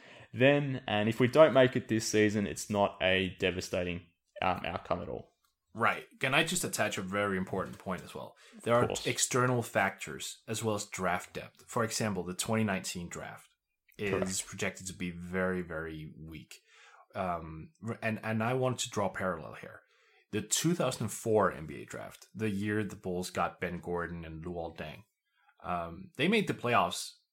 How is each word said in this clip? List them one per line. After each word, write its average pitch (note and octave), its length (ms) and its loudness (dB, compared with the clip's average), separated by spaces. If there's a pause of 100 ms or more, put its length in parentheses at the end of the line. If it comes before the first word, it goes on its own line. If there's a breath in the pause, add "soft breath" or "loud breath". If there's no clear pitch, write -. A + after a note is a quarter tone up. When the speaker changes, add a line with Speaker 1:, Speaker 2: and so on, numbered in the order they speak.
(340 soft breath)
Speaker 1:
then. C3+ 540 4
And G#2+ 200 2
if A2+ 120 2
we B2+ 80 6
don't C#3+ 260 8
make B2+ 220 8
it B2 120 -2
this A2 200 0
season, G#2+ 400 4
it's - 220 -8
not G2+ 320 2
a F#2 380 4
devastating, F2+ 600 -2 (400)
um, F2+ 240 2
outcome F2+ 360 -4
at E2 80 -8
all. A#1 220 -10 (420)
Speaker 2:
Right. - 300 2 (160)
Can C3+ 140 0
I D#3+ 120 6
just F3 180 -2
attach G#2+ 340 -2
a A2 40 -2
very G2 360 0
important F#2 400 -4
point F2+ 280 -6
as - 100 -14
well? B1+ 200 -12 (280 soft breath)
There A#2 140 4
Speaker 1:
Of B2 60 4
Speaker 2:
are A#2 40 4
Speaker 1:
course. - 180 -4
Speaker 2:
external B2+ 560 2
factors - 760 -2 (100)
as A2+ 160 -4
well A2 120 2
as G2+ 100 -4
draft F2+ 480 -2
depth. - 340 -12
For A#2 160 0
example, G#2+ 400 -2
the F2+ 100 -6
twenty A2 300 0
nineteen F#2 460 -2
draft - 400 -12 (480)
is G2+ 140 -2
Speaker 1:
Correct. F#2+ 360 -2
Speaker 2:
projected G2 400 -6
to F#2 60 -8
be F2+ 180 -4
very, F2+ 500 -2
very D#2+ 560 -8
weak. D#2 440 -16 (540 soft breath)
Um, E2 540 -4 (160)
r-, A2+ 160 -6
and, A2 220 -2
and A2 180 0
I A#2 120 2
want B2+ 260 0
to - 100 -6
draw G2+ 180 0
a - 20 -4
parallel E2+ 500 -4
here. - 220 -16 (500)
The G#2 100 -2
two - 320 2
thousand B2+ 360 0
four G#2 420 4
N D2 140 -8
B C#2 160 -10
A A1 40 -12
draft, A1 480 -12
the A2 160 0
year G#2 340 0
the F#2+ 120 -6
Bulls F2+ 340 -4
got F2 300 -2
Ben F2 200 -4
Gordon E2+ 460 -4
and D#2+ 180 -10
Luol E2+ 340 -8
Deng, D2+ 260 -12 (600)
um, E2+ 540 -6
they D3 120 2
made G#3+ 180 2
the C#3+ 60 0
playoffs G#2+ 580 0 (220)